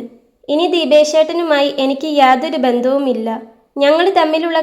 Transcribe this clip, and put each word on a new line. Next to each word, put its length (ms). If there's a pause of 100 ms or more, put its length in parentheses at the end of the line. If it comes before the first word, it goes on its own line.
(480)
ഇനി 180
ദീപേശേട്ടനുമായി 1120
എനിക്ക് 280
യാതൊരു 500
ബന്ധവുമില്ല. 1000 (220)
ഞങ്ങൾ 320
തമ്മിലുള്ള 520